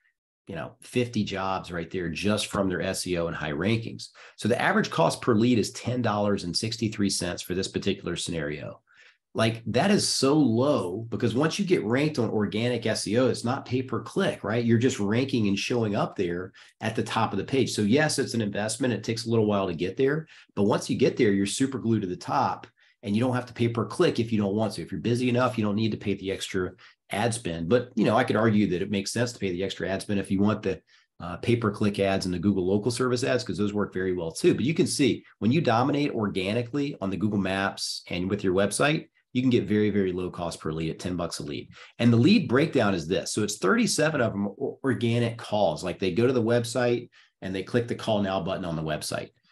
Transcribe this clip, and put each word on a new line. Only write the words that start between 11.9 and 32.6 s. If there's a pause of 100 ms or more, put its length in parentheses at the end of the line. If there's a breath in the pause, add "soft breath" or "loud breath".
on
organic
S
E
O,
it's
not
pay
per
click,
right?
You're
just
ranking
and
showing
up
there (280 loud breath)
at
the
top
of
the
page.
So
yes,
it's
an
investment.
It
takes
a
little
while
to
get
there, (300 loud breath)
but
once
you
get
there,
you're
super
glued
to
the
top (380 soft breath)
and
you
don't
have
to
pay
per
click
if
you
don't
want
to.
If
you're
busy
enough,
you
don't
need
to
pay
the
extra (380 loud breath)
ad
spend.
But,
you
know,
I
could
argue
that
it
makes
sense
to
pay
the
extra
ad
spend
if
you
want
the, (380 soft breath)
uh,
pay
per
click
ads
and
the
Google